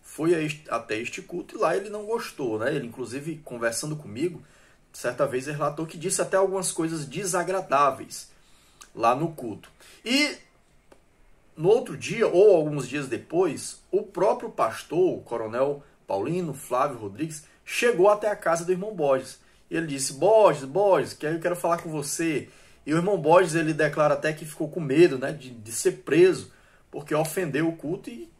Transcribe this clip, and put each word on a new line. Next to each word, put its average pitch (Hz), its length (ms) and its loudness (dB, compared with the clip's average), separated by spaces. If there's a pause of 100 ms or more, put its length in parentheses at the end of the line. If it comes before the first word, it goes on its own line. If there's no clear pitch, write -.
foi 160 320 0
a 160 80 2
este, 151 300 -6
até 110 260 -4
este 117 240 -8
culto - 340 -12
e 240 40 -12
lá 180 180 2
ele 208 100 -4
não 208 160 -10
gostou, 180 540 -4
né? 127 160 0
Ele, 127 140 -4
inclusive, 127 580 -8
conversando 117 500 -4
comigo, 147 460 -6 (500)
certa 127 360 -2
vez 127 200 -4
ele 151 80 -6
relatou 151 300 -4
que 160 140 -14
disse 185 200 -2
até 175 160 0
algumas 190 360 2
coisas 165 340 -4
desagradáveis 165 1300 -2 (640)
lá 117 200 4
no 156 180 -2
culto. 110 360 -12 (340)
E 269 320 0 (1200)
no 160 140 0
outro 240 260 2
dia, 208 320 -2
ou 190 280 8
alguns 151 320 0
dias 139 200 -6
depois, 123 840 -4
o 202 100 2
próprio 220 480 -2
pastor, 143 720 0
o - 20 -16
coronel 120 640 -4 (240)
Paulino 156 480 -4
Flávio 131 420 -2
Rodrigues, 110 480 -10 (180)
chegou 208 460 4
até 208 220 2
a 202 40 -2
casa 170 300 0
do 180 60 -2
irmão 202 240 -4
Borges. 135 440 0 (300)
E 165 80 -4
ele 165 80 -2
disse, 139 280 -6
"Borges, 180 500 6
Borges, 151 500 2
que - 140 -8
aí 160 80 -2
eu 165 40 -6
quero 175 160 -2
falar 170 280 -2
com 165 80 -10
você." 151 580 -4 (340)
E 147 120 -2
o - 20 2
irmão 180 240 0
Borges, 165 320 6
ele 160 200 0
declara 151 420 2
até 156 180 -2
que 151 100 -12
ficou 156 260 -8
com 185 100 -6
medo, 147 400 6
né, 139 120 -4
de, 135 200 -14
de 110 200 -16
ser - 260 -2
preso, 156 540 4 (380)
porque 151 240 -8
ofendeu 160 560 0
o 160 60 -6
culto 175 340 -8
e 285 180 -14 (120)